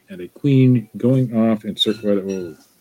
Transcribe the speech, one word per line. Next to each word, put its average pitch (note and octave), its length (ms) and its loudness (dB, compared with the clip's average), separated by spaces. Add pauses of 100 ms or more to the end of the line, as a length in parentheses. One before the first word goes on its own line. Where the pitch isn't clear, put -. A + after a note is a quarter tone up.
and - 100 -16
a - 100 -12
queen C3 680 2
going B2 400 0
off A2+ 260 0
in G2+ 140 -8
circuit. G#2 500 -2
Oh, F2+ 300 -8 (240)